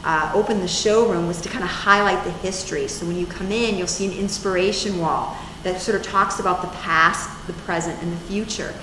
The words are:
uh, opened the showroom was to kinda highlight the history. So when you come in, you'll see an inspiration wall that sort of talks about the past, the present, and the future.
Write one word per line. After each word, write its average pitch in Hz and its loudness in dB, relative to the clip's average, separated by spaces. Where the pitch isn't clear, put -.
uh, 160 0
opened 214 2
the 180 0
showroom 208 4
was 175 -4
to - -6
kinda 220 -4
highlight 202 4
the 175 -4
history. 156 -4
So - -6
when 175 -2
you 180 -2
come 190 -4
in, 220 2
you'll 180 0
see 196 -2
an 190 0
inspiration 196 0
wall 160 0
that 185 -2
sort 220 0
of 185 -2
talks - 2
about 185 2
the 175 -4
past, 165 4
the 180 -6
present, 170 -4
and 170 -2
the 175 -4
future. - -4